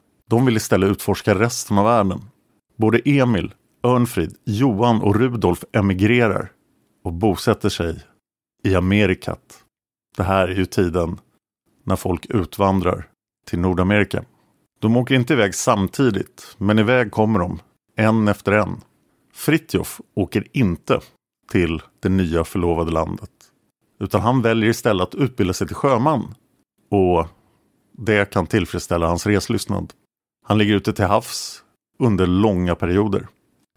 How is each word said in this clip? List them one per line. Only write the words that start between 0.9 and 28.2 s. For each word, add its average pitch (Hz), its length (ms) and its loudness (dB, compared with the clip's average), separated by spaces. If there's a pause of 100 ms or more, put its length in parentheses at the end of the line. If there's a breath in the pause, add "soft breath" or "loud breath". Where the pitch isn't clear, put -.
utforska 101 440 -2
resten 107 440 -2
av 101 60 2
världen. 101 360 2 (560)
Både 110 280 2
Emil, 127 500 0 (280)
Örnfrid, 120 600 0
Johan 113 580 2
och 101 140 2
Rudolf 107 560 0
emigrerar 104 800 0 (520)
och 90 80 -6
bosätter 98 560 0
sig 85 340 -6 (640)
i 95 100 2
Amerikat. 95 920 0 (520)
Det 101 60 -2
här 95 260 2
är 92 60 -4
ju 95 100 0
tiden 87 560 -2 (640)
när 95 120 -2
folk 87 300 -4
utvandrar 92 840 -2 (380)
till - 120 -6
Nordamerika. 92 680 0 (560)
De 117 160 2
åker 123 180 0
inte 127 180 2
iväg 104 220 2
samtidigt, - 1040 -2
men 107 200 2
iväg 113 320 2
kommer 107 280 2
de, 90 200 -4 (380)
en 110 320 2
efter 101 240 0
en. 104 280 0 (540)
Fritjof - 680 -2 (140)
åker 101 380 -2
inte 107 480 -2 (500)
till 90 320 0 (180)
det 104 80 -2
nya 85 360 0
förlovade 85 460 -2
landet, 82 400 -4 (720)
utan - 200 0
han 120 220 2
väljer 113 280 2
istället 101 380 0
att - 60 -16
utbilda 117 380 -2
sig 98 140 -4
till - 100 -10
sjöman, 127 580 0 (560)
och 90 360 2 (720)
det 101 320 0